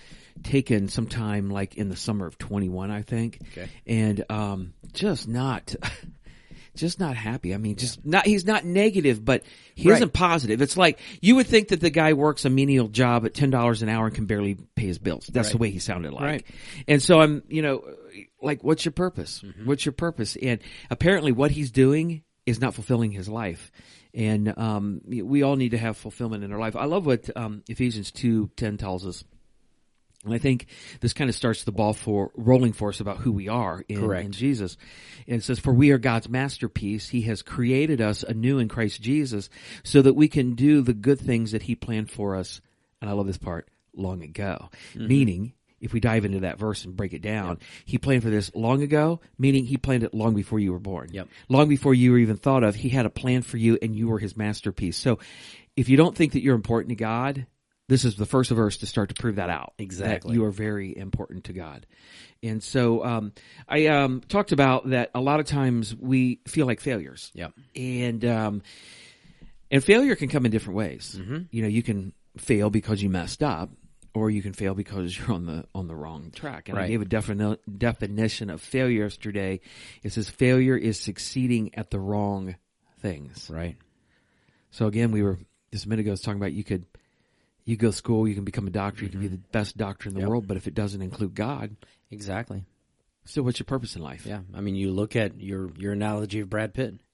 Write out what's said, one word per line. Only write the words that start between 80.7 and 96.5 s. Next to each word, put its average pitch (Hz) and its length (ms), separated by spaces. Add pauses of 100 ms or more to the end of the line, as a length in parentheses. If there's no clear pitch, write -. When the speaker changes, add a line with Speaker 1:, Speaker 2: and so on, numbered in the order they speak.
Speaker 1:
is 110 220
succeeding 120 800
at 107 140
the 101 100
wrong 98 560 (440)
things." 73 520
Speaker 2:
Right. 82 240 (960)
Speaker 1:
So 113 140
again, 110 260
we 104 100
were, 95 160 (340)
just 104 140
a - 20
minute 110 140
ago, 104 80
I 98 40
was 92 80
talking 101 180
about 98 120
you 95 120
could, 92 220 (800)
you 117 120
go 113 140
to - 60
school, 110 300
you 107 80
can 101 100
become 98 220
a 92 40
doctor, 101 340
you 90 60
can 95 100
be 101 60
Speaker 2:
Mm-hmm. 92 100
Speaker 1:
the 90 60 (100)
best 104 240
doctor 101 320
in 98 80
the 95 60
Speaker 2:
Yep. 98 60
Speaker 1:
world, 110 200
but 98 80
if 92 100
it 76 80
doesn't 98 280
include 92 340
God, 107 400 (340)
Speaker 2:
Exactly. 101 540 (640)
Speaker 1:
so - 180
what's 123 160
your - 60
purpose 127 280
in 87 80
life? 71 240
Speaker 2:
Yeah. 104 140 (120)
I 92 80
mean, 101 140
you 98 160
look 101 240
at 107 260
your, 95 380
your 101 140
analogy 107 480
of 98 100